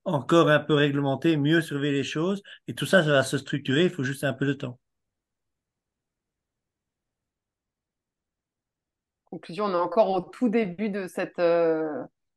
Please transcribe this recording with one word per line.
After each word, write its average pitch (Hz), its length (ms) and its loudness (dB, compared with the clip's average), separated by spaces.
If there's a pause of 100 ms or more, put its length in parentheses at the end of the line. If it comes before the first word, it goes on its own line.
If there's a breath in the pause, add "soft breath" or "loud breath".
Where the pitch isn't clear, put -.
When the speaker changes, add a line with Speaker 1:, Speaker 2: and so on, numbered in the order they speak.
Speaker 1:
encore 160 440 2
un 151 100 6
peu 151 140 0
réglementer, 143 640 2
mieux 151 240 2
surveiller 147 340 -4
les 139 100 -2
choses 185 380 -4 (260 loud breath)
et - 60 -8
tout - 120 -6
ça, 185 180 4
ça 151 80 0
va 135 120 4
se 139 140 -2
structurer, 139 460 -2
il 185 60 2
faut 147 140 -6
juste 139 200 -4
un 135 100 -2
peu 139 120 -2
de 139 80 0
temps. 131 260 -10 (4000)
Speaker 2:
Conclusion, 180 400 -8
on 196 60 -2
est 180 40 -2
encore 196 340 2
au 185 120 0
tout - 260 -4
début 208 420 -2
de 190 180 -6
cette, - 320 -6
euh, 160 640 2 (320)